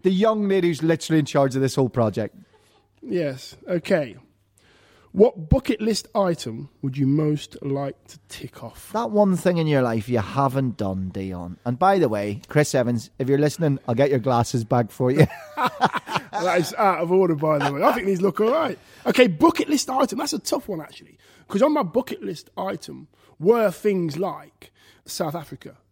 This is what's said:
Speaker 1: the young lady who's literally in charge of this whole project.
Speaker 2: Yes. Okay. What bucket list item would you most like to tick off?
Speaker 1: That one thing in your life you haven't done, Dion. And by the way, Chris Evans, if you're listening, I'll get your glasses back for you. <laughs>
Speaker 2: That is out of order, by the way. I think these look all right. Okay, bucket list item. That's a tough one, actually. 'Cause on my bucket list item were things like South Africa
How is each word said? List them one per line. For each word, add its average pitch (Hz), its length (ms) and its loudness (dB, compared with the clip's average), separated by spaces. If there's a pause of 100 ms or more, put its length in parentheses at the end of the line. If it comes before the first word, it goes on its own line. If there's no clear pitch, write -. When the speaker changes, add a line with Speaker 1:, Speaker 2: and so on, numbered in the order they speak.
Speaker 1:
the 185 80 4
young 208 380 2
lady 190 200 2
who's 147 140 -2
literally 160 380 2
in 147 40 0
charge 139 320 2
of 135 60 2
this 131 120 0
whole 135 140 2
project. 107 480 -2 (680)
Speaker 2:
Yes. 160 540 -6 (100)
Okay. 160 500 -2 (960)
What 185 360 2
bucket 254 320 2
list 214 340 -2
item 143 540 -2 (140)
would 135 160 -4
you 139 80 2
most 151 560 0
like 139 340 -6 (120)
to - 100 -20 (100)
tick - 340 -16
off? - 300 -18
Speaker 1:
That 226 180 -4
one 208 260 4
thing 180 200 2
in 165 100 0
your 147 140 4
life 113 300 0
you 120 80 2
haven't 131 580 0
done, 95 320 -4
Dion. 90 560 -8
And 123 140 -4
by 190 200 4
the 156 120 2
way, 104 380 -4
Chris - 260 0
Evans, 120 440 0
if 131 100 -4
you're 139 100 2
listening, 147 400 0 (100)
I'll 123 60 0
get 135 160 2
your 135 80 2
glasses 120 460 0
back 120 260 0
for 127 200 0
you. 147 160 6 (300)
<laughs> - 100 -2 (640)
Speaker 2:
That 180 280 0
is 180 140 -4
out 196 240 2
of 170 120 -4
order, 185 240 4
by 151 240 0
the 143 140 0
way. 139 100 -2
I 294 100 6
think 226 140 -2
these 196 140 0
look 190 220 0
all 220 80 2
right. 285 280 -2 (280)
Okay, 254 200 4
bucket 247 440 2
list 294 180 -2
item. 262 300 -2
That's 294 160 -6
a 262 40 -6
tough - 300 -6
one, 170 140 -8
actually. - 340 -20 (320)
'Cause 202 140 0
on 302 100 4
my 277 100 0
bucket 208 400 -4
list 190 360 -12
item 175 500 -10 (300)
were 214 320 4
things 170 480 -2
like 151 520 -10 (360)
South 156 280 -6
Africa - 440 -14 (140)